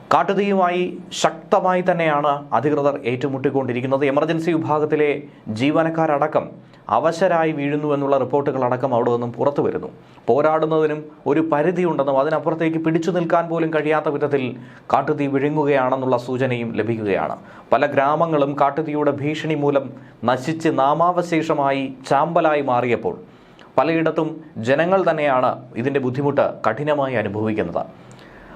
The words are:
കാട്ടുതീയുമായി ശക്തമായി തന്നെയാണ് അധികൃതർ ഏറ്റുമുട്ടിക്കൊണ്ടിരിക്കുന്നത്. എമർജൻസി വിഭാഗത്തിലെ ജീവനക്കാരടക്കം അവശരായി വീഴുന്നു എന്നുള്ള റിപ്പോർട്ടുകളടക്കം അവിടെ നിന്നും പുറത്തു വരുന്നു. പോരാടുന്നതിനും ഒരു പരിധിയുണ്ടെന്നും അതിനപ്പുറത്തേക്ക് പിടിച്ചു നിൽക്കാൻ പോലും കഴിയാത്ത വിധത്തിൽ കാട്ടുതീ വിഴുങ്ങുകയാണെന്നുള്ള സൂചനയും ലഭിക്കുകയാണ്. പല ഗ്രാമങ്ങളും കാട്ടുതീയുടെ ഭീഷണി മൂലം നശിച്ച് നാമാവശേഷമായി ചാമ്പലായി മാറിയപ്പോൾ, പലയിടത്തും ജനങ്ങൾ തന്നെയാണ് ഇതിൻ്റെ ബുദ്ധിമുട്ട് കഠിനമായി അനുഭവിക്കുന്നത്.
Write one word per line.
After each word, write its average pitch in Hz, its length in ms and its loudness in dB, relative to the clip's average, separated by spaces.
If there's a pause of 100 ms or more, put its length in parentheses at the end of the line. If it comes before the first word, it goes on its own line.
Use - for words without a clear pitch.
(140)
കാട്ടുതീയുമായി 180 720 2 (380)
ശക്തമായി 180 640 2
തന്നെയാണ് 156 440 2 (260)
അധികൃതർ 143 380 0 (160)
ഏറ്റുമുട്ടിക്കൊണ്ടിരിക്കുന്നത്. 131 1000 -2
എമർജൻസി 160 460 0
വിഭാഗത്തിലെ 151 540 0 (480)
ജീവനക്കാരടക്കം 156 840 2 (520)
അവശരായി 165 600 2
വീഴുന്നു 147 380 -2
എന്നുള്ള 139 280 2
റിപ്പോർട്ടുകളടക്കം 131 720 0
അവിടെ 120 160 2
നിന്നും 120 240 -2
പുറത്തു 117 280 0
വരുന്നു. 90 240 -4 (380)
പോരാടുന്നതിനും 156 720 2 (300)
ഒരു 151 120 4 (100)
പരിധിയുണ്ടെന്നും 151 720 2
അതിനപ്പുറത്തേക്ക് 160 640 0
പിടിച്ചു 165 320 0
നിൽക്കാൻ 170 340 2
പോലും 160 240 0
കഴിയാത്ത 151 400 0
വിധത്തിൽ 139 280 0 (500)
കാട്ടുതീ 139 400 0
വിഴുങ്ങുകയാണെന്നുള്ള 135 920 0
സൂചനയും 123 520 -2
ലഭിക്കുകയാണ്. 101 580 -2 (360)
പല 127 120 4 (100)
ഗ്രാമങ്ങളും 147 640 0
കാട്ടുതീയുടെ 147 640 0
ഭീഷണി 151 400 -4
മൂലം 143 240 0 (440)
നശിച്ച് 156 400 -2 (100)
നാമാവശേഷമായി 156 1000 0 (280)
ചാമ്പലായി 156 600 2
മാറിയപ്പോൾ, 120 460 0 (640)
പലയിടത്തും 160 520 0 (380)
ജനങ്ങൾ 170 320 4 (100)
തന്നെയാണ് 131 420 2 (300)
ഇതിൻ്റെ 139 240 0
ബുദ്ധിമുട്ട് 139 400 2 (200)
കഠിനമായി 139 560 0
അനുഭവിക്കുന്നത്. 101 640 -4 (720)